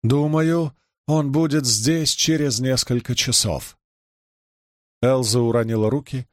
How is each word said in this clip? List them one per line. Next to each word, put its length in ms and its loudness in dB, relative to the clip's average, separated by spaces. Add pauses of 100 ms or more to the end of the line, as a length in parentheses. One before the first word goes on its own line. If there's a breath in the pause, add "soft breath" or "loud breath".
«Думаю, 720 0 (320)
он 240 0
будет 340 0
здесь 460 0
через 480 0
несколько 560 -2
часов». 640 -2 (1200)
Элза 400 2
уронила 480 0
руки 440 -4